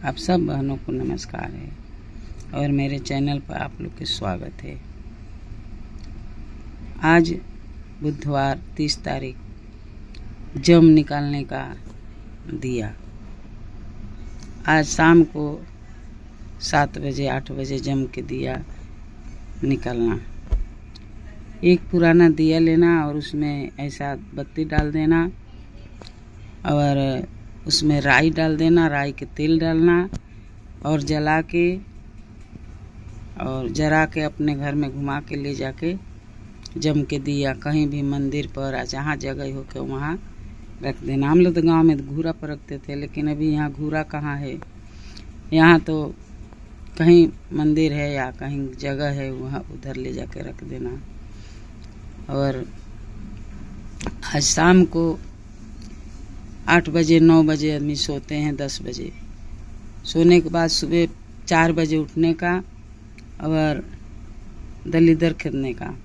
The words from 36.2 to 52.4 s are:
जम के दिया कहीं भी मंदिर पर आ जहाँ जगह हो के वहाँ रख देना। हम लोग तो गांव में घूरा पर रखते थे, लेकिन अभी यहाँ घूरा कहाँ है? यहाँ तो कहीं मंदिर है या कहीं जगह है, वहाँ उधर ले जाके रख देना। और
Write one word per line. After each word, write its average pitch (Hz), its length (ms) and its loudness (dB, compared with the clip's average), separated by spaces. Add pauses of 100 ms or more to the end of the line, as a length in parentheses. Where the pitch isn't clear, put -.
जम 151 260 2
के 139 160 -4
दिया 139 340 -2
कहीं 147 340 0
भी 143 140 -2
मंदिर 139 460 -2
पर 135 280 -6
आ 127 80 -4
जहाँ 139 320 -4
जगह 139 400 -6
हो 135 80 -8
के - 160 -12
वहाँ 135 380 -4 (680)
रख 135 200 -6
देना। 135 280 0
हम 165 80 8
लोग 180 160 6
तो 170 60 2
गांव 165 220 6
में 160 140 6
घूरा 143 340 -4
पर 160 180 -8
रखते 143 280 -10
थे, 139 180 -10
लेकिन 147 360 -4
अभी 151 200 0
यहाँ 147 200 0
घूरा 151 320 -2
कहाँ 147 340 -6
है? 139 200 -6 (960)
यहाँ 160 260 10
तो 156 340 -4 (840)
कहीं 170 300 10 (260)
मंदिर 151 400 4
है 147 200 -2
या 131 180 -2
कहीं 139 360 -6 (120)
जगह 139 320 -2
है, 139 200 -4
वहाँ 131 420 -6
उधर 135 220 -10
ले 131 180 -6
जाके 127 280 -10
रख - 220 -12
देना। 131 360 -8 (1300)
और 139 360 -2 (1700)